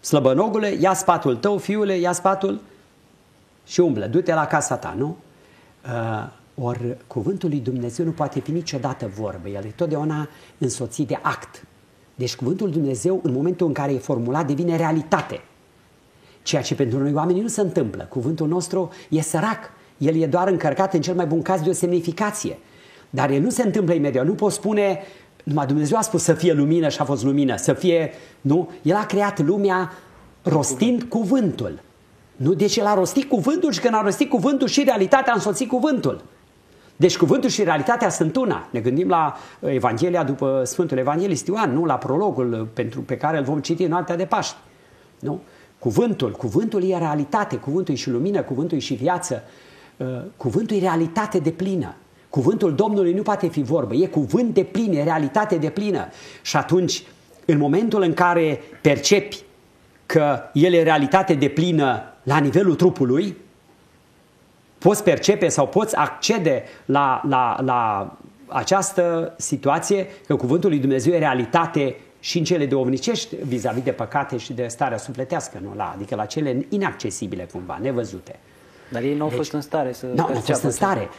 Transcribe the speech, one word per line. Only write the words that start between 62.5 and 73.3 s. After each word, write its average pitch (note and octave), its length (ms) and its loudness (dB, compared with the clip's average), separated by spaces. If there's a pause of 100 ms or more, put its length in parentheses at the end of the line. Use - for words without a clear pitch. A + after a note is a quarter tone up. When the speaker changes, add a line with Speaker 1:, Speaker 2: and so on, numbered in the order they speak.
Speaker 1:
trupului, E3 600 2 (1400)
poți G3+ 260 4
percepe F#3 440 4
sau C#3 180 2
poți A3 300 0
accede D3+ 680 0 (220)
la, C3+ 440 2
la, B2+ 360 2
la A2 480 -2 (360)
această E3+ 880 0
situație E3 680 0 (200)
că D3 100 2
cuvântul E3 340 2
lui D3 80 2
Dumnezeu C3+ 340 2
e F3 60 4
realitate C#3+ 760 2 (240)
și - 180 -4
în D#3+ 60 2
cele D#3 220 2
duhovnicești C3 720 0 (100)